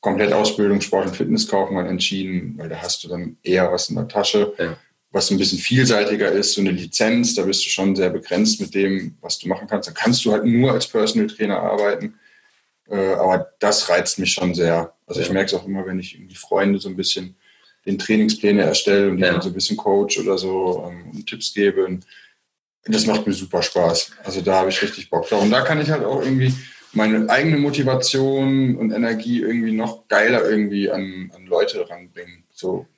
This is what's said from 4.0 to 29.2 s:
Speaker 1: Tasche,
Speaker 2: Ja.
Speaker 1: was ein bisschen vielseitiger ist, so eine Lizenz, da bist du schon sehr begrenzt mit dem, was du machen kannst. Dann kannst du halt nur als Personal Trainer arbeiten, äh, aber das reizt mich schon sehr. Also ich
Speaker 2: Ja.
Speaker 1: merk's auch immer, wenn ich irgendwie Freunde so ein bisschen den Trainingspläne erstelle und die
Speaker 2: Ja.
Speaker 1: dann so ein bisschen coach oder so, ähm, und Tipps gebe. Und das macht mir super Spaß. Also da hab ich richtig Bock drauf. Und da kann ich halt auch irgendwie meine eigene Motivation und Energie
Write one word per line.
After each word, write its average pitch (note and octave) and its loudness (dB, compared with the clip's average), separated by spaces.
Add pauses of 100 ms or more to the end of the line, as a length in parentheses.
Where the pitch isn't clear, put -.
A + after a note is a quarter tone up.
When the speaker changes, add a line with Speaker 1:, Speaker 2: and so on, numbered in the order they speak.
Speaker 1:
Tasche, G#2 0
Speaker 2:
Ja. - -4 (340)
Speaker 1:
was - 0
ein G2 2
bisschen F#2 0
vielseitiger G#2 2
ist, G2+ 0
so G2+ -2
eine F#2+ 2
Lizenz, A2 0
da G2+ 0
bist F#2+ 0
du - -6
schon G2 0
sehr F#2 2
begrenzt G2+ 0
mit F#2 -6
dem, F#2+ -2
was - -6
du E2+ -10
machen F#2+ -4
kannst. G2+ -4
Dann E2 -16
kannst A#2+ 0
du A2 4
halt G#2+ 2
nur A#2+ 4
als A#2+ 0
Personal G#2+ 0
Trainer G2+ -2
arbeiten, G2+ -2 (760)
äh, F#2+ 0
aber F#2 0
das G#2 0
reizt F2+ 0
mich F#2+ 0
schon F2+ 0
sehr. E2 0 (140)
Also D#2+ -6
ich E2+ -2
Speaker 2:
Ja. F#2 -2
Speaker 1:
merk's F#2+ 0
auch F2+ -6
immer, F#2+ -6
wenn F#2 -6
ich - -10
irgendwie - -20
Freunde G2+ 0
so G2 -8
ein F#2 -10
bisschen F#2 -6 (500)
den G2 -2
Trainingspläne G#2+ 2
erstelle G2 2
und F#2 0
die F#2 0
Speaker 2:
Ja. F2 4
Speaker 1:
dann F2 0
so F#2 -6
ein F2 -6
bisschen G2+ -4
coach G2+ 0
oder F#2+ 0
so, F#2 -2
ähm, F2 -16
und - -14
Tipps - -8
gebe. F#2+ 2
Und F#2 -6 (800)
das A2 0
macht G#2+ 0
mir G2+ 0
super F#2 -2
Spaß. E2+ 0 (120)
Also F#2+ -6
da F#2+ 4
hab F#2 2
ich F#2+ -2
richtig - -6
Bock - -2
drauf. G#2 2
Und G#2 4
da B2+ 4
kann D3+ 0
ich D3 0
halt D3 0
auch C3+ -2
irgendwie C3 2 (380)
meine A2 2
eigene C#3+ 4
Motivation C3+ 2
und A2 0
Energie A#2 0